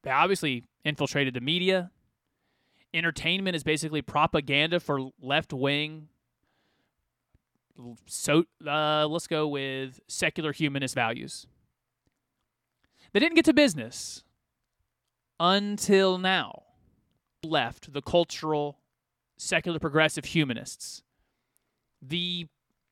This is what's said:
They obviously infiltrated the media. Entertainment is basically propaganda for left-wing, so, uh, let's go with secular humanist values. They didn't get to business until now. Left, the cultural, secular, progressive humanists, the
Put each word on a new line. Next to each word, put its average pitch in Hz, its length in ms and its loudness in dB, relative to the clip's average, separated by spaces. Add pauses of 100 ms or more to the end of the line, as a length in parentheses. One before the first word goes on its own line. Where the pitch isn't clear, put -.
They 139 80 -8
obviously 147 540 2 (200)
infiltrated 143 520 0
the 120 60 -4
media. 175 500 0 (1040)
Entertainment 170 600 0
is 147 80 -4
basically 151 380 -2
propaganda 151 800 2
for 135 320 -4 (100)
left-wing, 147 880 -2 (2000)
so, 160 400 0 (220)
uh, 151 400 0
let's 160 200 -4
go 156 200 0
with 135 600 -6
secular 156 440 -2
humanist 139 420 -2
values. 120 540 -4 (1600)
They 202 80 4
didn't 330 160 4
get 330 100 6
to 311 80 6
business 160 680 2 (1160)
until 190 800 4
now. 185 440 -2 (800)
Left, 147 480 -2
the 139 120 -6
cultural, 156 760 0 (580)
secular, 165 420 -2
progressive 156 460 0
humanists, - 760 -4 (1000)
the 175 460 -8 (460)